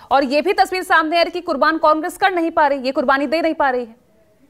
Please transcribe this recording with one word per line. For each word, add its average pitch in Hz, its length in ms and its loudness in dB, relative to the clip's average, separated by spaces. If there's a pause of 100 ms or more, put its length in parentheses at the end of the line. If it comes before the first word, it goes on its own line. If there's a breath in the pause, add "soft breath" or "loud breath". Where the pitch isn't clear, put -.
(120)
और 269 120 4
ये 294 180 0
भी 370 120 0
तस्वीर 370 300 0
सामने 330 360 0
आ - 20 2
रही 339 80 0
है - 20 -8
कि 349 100 -8
कुर्बान 311 360 -2
कांग्रेस 311 400 0
कर 392 140 2
नहीं 339 200 -2
पा 330 160 2
रही, 277 120 0
ये 254 120 -2
कुर्बानी 277 360 0
दे 320 140 0
नहीं 320 120 0
पा 302 160 0
रही 247 160 -4
है। 226 100 -20 (540)